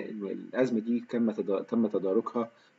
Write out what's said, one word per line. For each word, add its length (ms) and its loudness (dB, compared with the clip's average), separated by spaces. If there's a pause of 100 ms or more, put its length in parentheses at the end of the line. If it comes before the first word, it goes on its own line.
(220)
الأزمة 580 0
دي 200 0
كان 340 0
تدا-، 340 0
تم 180 2
تداركها 640 0 (260)